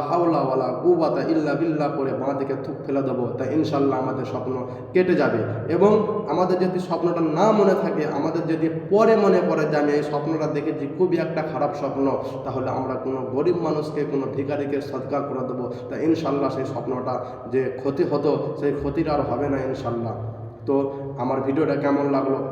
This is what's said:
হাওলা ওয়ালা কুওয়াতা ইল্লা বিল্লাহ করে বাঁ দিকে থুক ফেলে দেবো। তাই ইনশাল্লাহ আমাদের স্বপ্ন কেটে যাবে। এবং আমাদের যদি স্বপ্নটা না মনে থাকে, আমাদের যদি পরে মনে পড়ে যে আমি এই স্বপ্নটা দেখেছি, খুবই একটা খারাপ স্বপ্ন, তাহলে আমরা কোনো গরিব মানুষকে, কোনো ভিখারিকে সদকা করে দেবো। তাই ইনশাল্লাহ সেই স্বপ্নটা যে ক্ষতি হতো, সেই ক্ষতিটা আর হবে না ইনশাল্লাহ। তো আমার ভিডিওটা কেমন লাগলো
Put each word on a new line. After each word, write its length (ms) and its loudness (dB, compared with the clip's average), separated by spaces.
হাওলা 360 2
ওয়ালা 260 0
কুওয়াতা 380 4
ইল্লা 280 2
বিল্লাহ 360 2
করে 140 0
বাঁ 180 -2
দিকে 240 -2
থুক 220 -6
ফেলে 220 0
দেবো। 160 0
তাই 100 -2
ইনশাল্লাহ 460 2
আমাদের 280 -4
স্বপ্ন 220 -4
কেটে 280 4
যাবে। 180 2
এবং 160 6
আমাদের 300 2
যদি 240 0
স্বপ্নটা 340 0
না 100 6
মনে 240 6
থাকে, 200 -2
আমাদের 340 -2
যদি 160 2
পরে 220 6
মনে 240 6
পড়ে 240 2
যে 100 2
আমি 180 4
এই 100 0
স্বপ্নটা 460 -2
দেখেছি, 300 -2
খুবই 280 4
একটা 160 -2
খারাপ 280 0
স্বপ্ন, 260 0
তাহলে 240 -2
আমরা 160 -4
কোনো 140 -2
গরিব 220 2
মানুষকে, 340 -2
কোনো 140 0
ভিখারিকে 420 -2
সদকা 380 -4
করে 220 -4
দেবো। 160 -4
তাই 120 -6
ইনশাল্লাহ 480 2
সেই 160 -4
স্বপ্নটা 400 -4
যে 80 2
ক্ষতি 300 0
হতো, 200 2
সেই 200 0
ক্ষতিটা 360 -2
আর 140 2
হবে 240 -2
না 40 0
ইনশাল্লাহ। 440 -4
তো 80 4
আমার 240 0
ভিডিওটা 380 2
কেমন 220 2
লাগলো 220 2